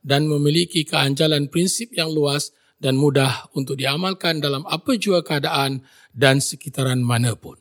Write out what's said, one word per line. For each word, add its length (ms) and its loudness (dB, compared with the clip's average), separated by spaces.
dan 240 2
memiliki 560 2
keanjalan 640 0
prinsip 480 -2
yang 160 -2
luas 400 -2
dan 240 0
mudah 560 2
untuk 240 -6
diamalkan 640 -2
dalam 240 -4
apa 320 -2
jua 240 0
keadaan 560 -2
dan 320 4
sekitaran 560 -4
manapun. 600 -2